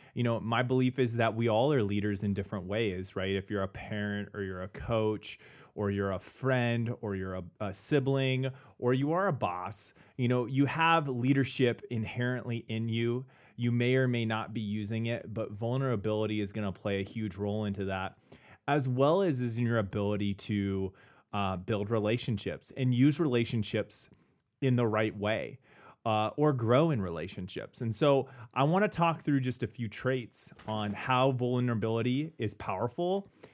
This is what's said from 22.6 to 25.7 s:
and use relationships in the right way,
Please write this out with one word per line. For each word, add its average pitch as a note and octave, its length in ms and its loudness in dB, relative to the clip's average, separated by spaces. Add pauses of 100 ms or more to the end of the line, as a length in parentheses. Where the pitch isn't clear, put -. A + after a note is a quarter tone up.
and B2+ 160 2
use C#3+ 280 6
relationships A#2+ 880 0 (500)
in C3 160 4
the A#2+ 100 4
right G#2+ 300 2
way, G2+ 420 -2 (460)